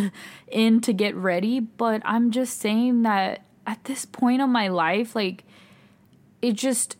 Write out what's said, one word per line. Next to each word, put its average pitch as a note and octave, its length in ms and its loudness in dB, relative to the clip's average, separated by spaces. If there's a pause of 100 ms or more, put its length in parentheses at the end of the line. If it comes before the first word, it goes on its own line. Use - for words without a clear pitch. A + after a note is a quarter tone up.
(180)
<laughs> - 300 -20
in A3+ 340 4
to A#3+ 100 0
get G3+ 220 0
ready. F#3+ 460 0
But A3+ 440 -2
I'm A#3 260 2
just B3 300 -4
saying A#3 420 2
that G3 420 0 (220)
at G#3+ 180 -10
this C4+ 200 -8
point B3+ 380 0
of C4+ 60 2
my A3+ 200 2
life, F#3 460 0
like, F#3+ 300 -4 (960)
it A#3 140 0
just - 460 -2